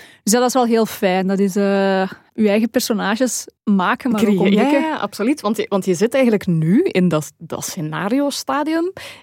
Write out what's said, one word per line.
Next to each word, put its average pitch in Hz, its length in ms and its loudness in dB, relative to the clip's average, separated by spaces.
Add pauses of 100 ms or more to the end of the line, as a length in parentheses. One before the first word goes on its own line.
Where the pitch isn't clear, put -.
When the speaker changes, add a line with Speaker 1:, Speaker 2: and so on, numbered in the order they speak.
(220)
Speaker 1:
Dus 196 100 0
ja, 240 60 4
dat 247 100 2
is 240 60 -2
wel 254 120 4
heel 226 200 2
fijn. 185 400 0
Dat 190 120 0
is, 196 180 0
eh, 202 60 0 (720)
je 214 140 2
eigen 220 220 2
personages 220 760 -2 (180)
maken, 208 460 0
maar 220 100 0
ook 220 60 4
Speaker 2:
Creëer-, 202 140 2
Speaker 1:
ontdekken. 220 400 4
Speaker 2:
ja, 320 80 -2
ja, 302 80 -4
absoluut. 214 440 -4
Want 214 160 -2
je, 208 120 -4
want 196 160 -2
je 185 100 0
zit 208 200 0
eigenlijk 240 320 2
nu 170 360 2
in 185 260 2
dat, 156 300 -2
dat 156 260 -12
scenario-stadium, 277 1300 -4 (300)